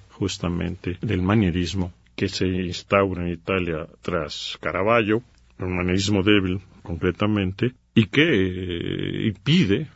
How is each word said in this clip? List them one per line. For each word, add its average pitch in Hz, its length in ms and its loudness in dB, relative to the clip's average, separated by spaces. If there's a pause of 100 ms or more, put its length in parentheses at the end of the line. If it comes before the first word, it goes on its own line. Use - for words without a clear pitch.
justamente 87 920 -4
del 95 200 -2
manierismo 90 720 0 (220)
que 98 140 -2
se - 180 -2
instaura 92 760 0
en 87 100 -2
Italia 85 540 -4 (140)
tras - 580 -6
Caravaggio, 107 600 0 (380)
un 92 160 -4
manierismo 95 480 2
débil 95 360 2 (240)
concretamente, 95 920 -2 (200)
y 113 120 4
que, 135 180 2
eh, 92 1040 -2
impide, 135 680 2